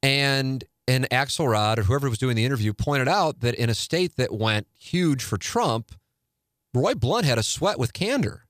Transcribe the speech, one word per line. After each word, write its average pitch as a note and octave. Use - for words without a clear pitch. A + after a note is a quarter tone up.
And, C3+
and B2+
Axelrod, A#2+
or A2
whoever C3+
was A2+
doing B2+
the A2+
interview, A2
pointed C3+
out F3
that A#2+
in A#2
a A2
state E3+
that -
went G#2+
huge D#3+
for -
Trump, B2
Roy E3+
Blunt F3
had B2+
a A2
sweat -
with A#2+
Kander. G#3+